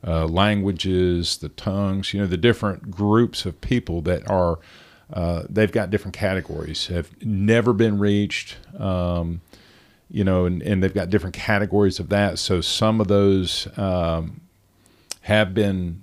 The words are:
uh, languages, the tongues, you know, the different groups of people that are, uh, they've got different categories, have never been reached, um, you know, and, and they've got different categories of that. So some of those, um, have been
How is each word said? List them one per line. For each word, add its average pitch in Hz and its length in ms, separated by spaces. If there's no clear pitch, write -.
uh, 82 200
languages, 90 1120
the 80 120
tongues, 98 640
you 101 60
know, 101 60
the 90 120
different 104 520
groups 104 540
of 87 160
people 104 420
that 87 280
are, 87 280
uh, 85 380
they've 101 220
got 101 180
different 98 260
categories, 80 720
have 87 240
never 110 520
been 104 240
reached, 101 580
um, 87 640
you 104 140
know, 92 220
and, 87 160
and 95 200
they've 92 120
got 90 160
different 95 260
categories 101 640
of 90 80
that. 101 300
So 90 240
some 110 360
of 104 100
those, 98 600
um, 85 640
have 104 320
been 92 480